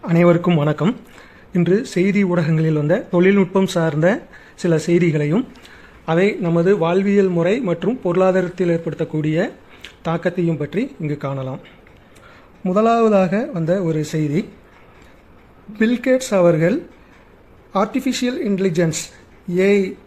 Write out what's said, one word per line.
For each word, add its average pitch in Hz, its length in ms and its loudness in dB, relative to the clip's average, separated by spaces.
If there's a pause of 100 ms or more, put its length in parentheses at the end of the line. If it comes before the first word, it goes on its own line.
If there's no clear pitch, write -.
அனைவருக்கும் 170 480 2
வணக்கம். 151 420 0 (560)
இன்று 180 320 2
செய்தி 196 400 0
ஊடகங்களில் 160 480 0
வந்த 151 380 0
தொழில்நுட்பம் 190 560 2
சார்ந்த 165 560 0 (320)
சில 165 240 0
செய்திகளையும், 170 680 0 (600)
அவை 185 340 2
நமது 170 380 2
வாழ்வியல் 190 500 2
முறை 180 320 0
மற்றும் 190 400 -2
பொருளாதாரத்தில் 185 680 0
ஏற்படுத்தக்கூடிய 160 840 -2 (540)
தாக்கத்தையும் 170 540 -2
பற்றி 165 420 -6
இங்கு 151 160 -4
காணலாம். 135 440 -8 (1000)
முதலாவதாக 214 920 2
வந்த 175 300 -2
ஒரு 156 220 -2
செய்தி, 151 400 -2 (1300)
பில் 233 220 0
கேட்ஸ் 254 340 0
அவர்கள் 175 480 2 (920)
ஆர்டிஃபிஷியல் 247 680 -2
இன்டெலிஜென்ஸ், 180 580 0 (540)
ஏ 190 140 2
ஐ 196 260 0 (100)